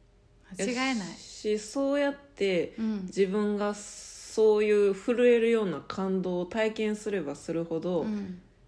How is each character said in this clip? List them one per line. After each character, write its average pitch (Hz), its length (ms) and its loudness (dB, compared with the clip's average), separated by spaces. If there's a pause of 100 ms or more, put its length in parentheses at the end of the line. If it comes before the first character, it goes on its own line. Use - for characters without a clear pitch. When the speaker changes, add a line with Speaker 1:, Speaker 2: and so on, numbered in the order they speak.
(580)
Speaker 1:
間 - 60 -2
違 240 80 -2
い 254 260 -2
な 196 80 -6
い。 - 20 -10
Speaker 2:
や 180 80 -12
し、 - 420 -4
そ 277 360 -2
う 285 60 2
や 285 100 2
っ 277 40 -4
て 190 640 -2
Speaker 1:
う 226 40 -2
ん。 214 240 -2
Speaker 2:
自 185 200 2
分 208 300 0
が 208 180 -2
そ - 840 2
う 208 60 4
い 214 80 4
う 202 200 6
震 240 360 2
え 233 120 8
る 226 100 4
よ 226 120 2
う 190 80 0
な 143 100 -4
感 190 420 -2
動 180 180 -2
を 180 60 -4
体 220 260 0
験 214 240 -2
す 208 140 -6
れ 196 100 -2
ば 143 160 -6
す - 160 -8
る 165 120 -2
ほ 165 160 -4
ど、 175 220 -2
Speaker 1:
う - 40 -2
ん。 196 340 -6 (280)